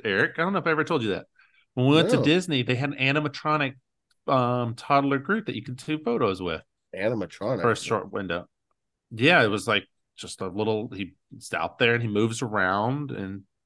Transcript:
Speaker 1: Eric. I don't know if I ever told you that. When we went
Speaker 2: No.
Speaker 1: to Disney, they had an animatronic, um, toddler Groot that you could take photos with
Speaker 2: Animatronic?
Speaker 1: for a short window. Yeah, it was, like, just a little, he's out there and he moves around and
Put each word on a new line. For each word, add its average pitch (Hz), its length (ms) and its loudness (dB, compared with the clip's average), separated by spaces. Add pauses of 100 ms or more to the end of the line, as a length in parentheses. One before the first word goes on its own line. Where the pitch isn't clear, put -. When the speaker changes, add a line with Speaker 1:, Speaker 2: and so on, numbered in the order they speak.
Speaker 1:
Eric. 110 340 2
I 160 40 0
don't 180 120 0
know 185 60 0
if 147 80 -2
I 165 40 4
ever 156 120 2
told 151 180 0
you 107 100 0
that. 85 160 -4 (480)
When 127 120 4
we 143 80 8
went 165 160 6
Speaker 2:
No. 143 60 4
Speaker 1:
to 123 60 2
Disney, 160 380 2
they 123 140 0
had 139 180 -2
an - 40 -14
animatronic, 143 760 0 (520)
um, 123 480 2
toddler 139 420 2
Groot 202 280 -2
that 127 100 -6
you 104 80 -8
could 127 160 -10
take 156 240 -6
photos 113 380 0
with 82 200 -4 (320)
Speaker 2:
Animatronic? 104 680 -4
Speaker 1:
for 117 100 4
a 104 60 2
short 98 340 -4
window. 90 380 -6 (600)
Yeah, 139 300 4
it 113 60 6
was, 101 200 -2
like, 104 200 0 (300)
just - 240 -12
a 98 60 -6
little, 107 440 -4
he's - 640 -12
out 82 240 -4
there 117 140 4
and 117 100 0
he 113 60 -4
moves 110 320 0
around 110 680 -2
and 98 320 -10 (220)